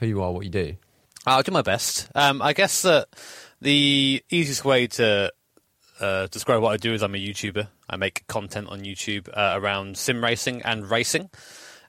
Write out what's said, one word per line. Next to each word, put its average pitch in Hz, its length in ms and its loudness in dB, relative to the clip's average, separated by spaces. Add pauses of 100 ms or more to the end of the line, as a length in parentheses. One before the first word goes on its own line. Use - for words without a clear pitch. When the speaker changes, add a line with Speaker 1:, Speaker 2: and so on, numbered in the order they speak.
Speaker 1:
who 117 60 0
you 101 140 0
are, 90 120 -2
what 92 100 -8
you 98 80 -10
do? 87 240 -2 (500)
Speaker 2:
I'll 131 160 6
do 190 120 -2
my 160 80 4
best. - 520 -2
Um, 139 280 4
I 139 100 4
guess 190 300 0
that 165 260 4 (540)
the 139 680 4
easiest 147 360 -2
way 127 220 4
to, 104 440 2 (680)
uh, 95 260 -2
describe 110 340 0
what 110 120 2
I - 20 0
do 110 180 -2
is 107 80 -4
I'm 101 140 -2
a - 20 -6
YouTuber. 104 520 -6 (200)
I - 60 -8
make 95 320 -4
content 104 400 -8
on 101 140 -12
YouTube, 98 480 -8
uh, 101 280 0
around 98 400 -4
sim 123 240 -2
racing 117 420 -2
and 110 280 -4
racing. 135 380 0 (600)